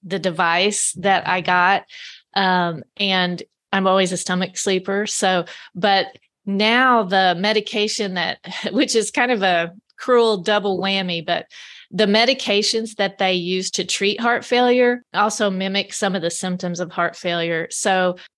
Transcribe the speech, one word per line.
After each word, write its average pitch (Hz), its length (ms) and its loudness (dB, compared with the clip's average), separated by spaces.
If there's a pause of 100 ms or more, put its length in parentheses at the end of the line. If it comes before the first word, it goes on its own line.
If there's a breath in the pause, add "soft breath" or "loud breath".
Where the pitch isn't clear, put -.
the 190 160 -6
device 175 800 0
that 190 300 2
I 185 140 0
got. 180 420 2 (500 loud breath)
Um, 180 500 0 (120)
and 185 460 0 (300)
I'm 190 140 2
always 190 260 4
a 180 40 -4
stomach 185 400 -2
sleeper. 196 500 -2
So, 185 380 0 (300 loud breath)
but 196 320 2 (400)
now 226 560 4
the 185 360 2
medication 214 760 -2
that, 175 240 -4 (180)
<laughs> - 160 -6
which 240 220 0
is 214 160 0
kind 247 220 0
of 208 100 0
a 170 300 2 (260)
cruel 233 400 4
double 196 420 0
whammy, 180 460 -2
but 170 200 -2 (440 loud breath)
the 196 160 2
medications 220 920 2
that 196 220 -2
they 190 160 0
use 185 380 -2
to 185 120 -4
treat - 360 -2
heart 233 240 0
failure 247 580 2 (100)
also 208 380 0
mimic 190 420 -4
some 196 220 -2
of 180 80 -2
the 170 80 -2
symptoms 180 480 -4
of 175 140 -6
heart 170 240 -2
failure. 170 560 -4
So 185 440 0 (220 loud breath)